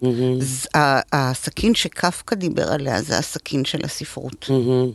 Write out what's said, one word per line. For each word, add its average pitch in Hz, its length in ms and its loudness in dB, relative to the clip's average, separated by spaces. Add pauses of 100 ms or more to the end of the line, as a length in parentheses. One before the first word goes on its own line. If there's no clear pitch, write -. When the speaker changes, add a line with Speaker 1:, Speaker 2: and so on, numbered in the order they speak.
Speaker 1:
מהמם. 127 380 2
Speaker 2:
ז-, 131 260 -4 (100)
ה-, 139 240 4 (120)
הסכין 139 600 0
שקפקא - 640 -2
דיבר 165 360 0
עליה, 135 300 0
זה - 160 -2
הסכין - 460 -4
של - 200 -4
הספרות. - 640 -10
Speaker 1:
מהמם. 127 440 4